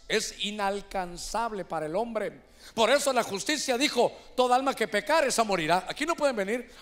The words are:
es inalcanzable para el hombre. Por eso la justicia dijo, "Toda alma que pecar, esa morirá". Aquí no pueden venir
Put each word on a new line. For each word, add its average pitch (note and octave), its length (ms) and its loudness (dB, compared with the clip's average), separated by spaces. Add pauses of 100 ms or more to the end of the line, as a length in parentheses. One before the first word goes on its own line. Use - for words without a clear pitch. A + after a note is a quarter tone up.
es G#3 280 -2 (100)
inalcanzable G3+ 1200 -4
para D#3+ 220 -6
el D#3+ 100 -6
hombre. G#3+ 520 -4 (260)
Por A3 160 4
eso C#4 220 4
la B3 100 2
justicia G#3+ 540 -2
dijo, A#3+ 360 2 (240)
"Toda B3 200 4
alma C4 180 0
que G#3+ 140 -2
pecar, C#4+ 380 2
esa A3+ 160 2
morirá". F#3 460 2
Aquí C#4 180 -4
no E4+ 80 0
pueden C#4+ 220 0
venir G#3+ 340 -4 (120)